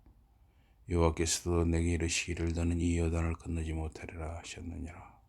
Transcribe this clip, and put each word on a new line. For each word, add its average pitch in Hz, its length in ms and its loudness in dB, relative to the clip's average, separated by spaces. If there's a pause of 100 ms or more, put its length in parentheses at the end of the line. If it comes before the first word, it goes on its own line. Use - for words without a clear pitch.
(880)
여호와께서도 85 760 4
내게 82 260 4
이르시기를, 82 600 0
너는 85 260 2
이 85 180 4
요단을 82 360 2
건너지 80 380 -4
못하리라 80 680 -8
하셨느니라." 85 920 -12